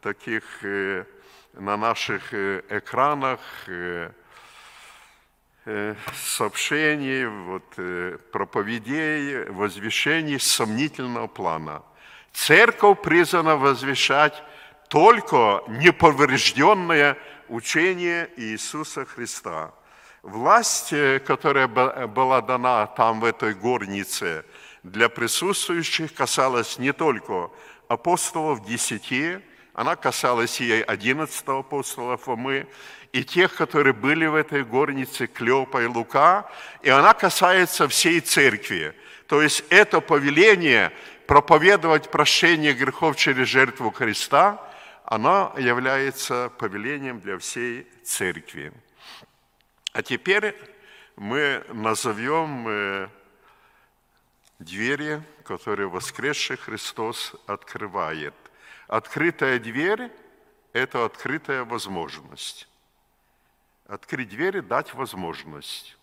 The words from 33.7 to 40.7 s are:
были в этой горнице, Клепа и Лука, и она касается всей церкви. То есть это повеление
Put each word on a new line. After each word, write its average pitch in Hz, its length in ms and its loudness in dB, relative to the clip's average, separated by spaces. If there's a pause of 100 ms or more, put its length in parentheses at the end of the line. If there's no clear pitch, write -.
были 143 340 0
в 151 80 0
этой 151 300 0
горнице, 131 640 -2
Клепа 127 560 0
и - 20 0
Лука, 135 640 2 (320)
и 143 80 4
она 151 240 10
касается 180 720 4
всей 165 340 2
церкви. 120 720 0 (360)
То 147 120 4
есть 151 300 2
это 196 300 6
повеление 147 920 4 (360)